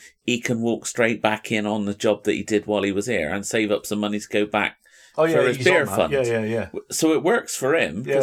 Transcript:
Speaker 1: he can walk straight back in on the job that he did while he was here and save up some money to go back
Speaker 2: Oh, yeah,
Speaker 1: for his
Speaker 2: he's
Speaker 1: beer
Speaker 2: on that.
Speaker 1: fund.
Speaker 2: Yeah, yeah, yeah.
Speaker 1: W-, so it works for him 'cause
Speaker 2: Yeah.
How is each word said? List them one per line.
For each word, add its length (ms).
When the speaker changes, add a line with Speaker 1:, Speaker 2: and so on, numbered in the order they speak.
Speaker 1:
he 180
can 220
walk 240
straight 340
back 300
in 160
on 200
the 80
job 320
that 80
he 100
did 240
while 160
he 80
was 140
here 220
and 160
save 280
up 140
some 120
money 220
to 80
go 180
back 300
Speaker 2:
Oh, 60
yeah, 120
Speaker 1:
for 120
his 80
Speaker 2:
he's 80
Speaker 1:
beer 160
Speaker 2:
on 60
that. 100
Speaker 1:
fund. 160
Speaker 2:
Yeah, 120
yeah, 200
yeah. 220
Speaker 1:
W-, 240
so 240
it 80
works 340
for 180
him 300
'cause 20
Speaker 2:
Yeah. 160